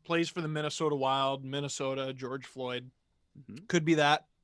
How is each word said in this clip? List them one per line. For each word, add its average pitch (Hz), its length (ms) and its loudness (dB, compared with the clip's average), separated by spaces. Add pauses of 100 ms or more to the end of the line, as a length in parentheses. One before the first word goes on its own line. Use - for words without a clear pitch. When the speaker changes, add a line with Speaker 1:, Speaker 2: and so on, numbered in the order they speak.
Speaker 1:
plays 170 260 0
for 180 120 -6
the 160 60 -2
Minnesota 151 480 -2
Wild, 135 500 0
Minnesota, 135 680 -4
George 131 320 -8
Floyd. 127 440 -8 (500)
Speaker 2:
Mm-hmm. 139 280 -16
Speaker 1:
Could 165 180 2
be 165 100 4
that. 151 300 6 (180)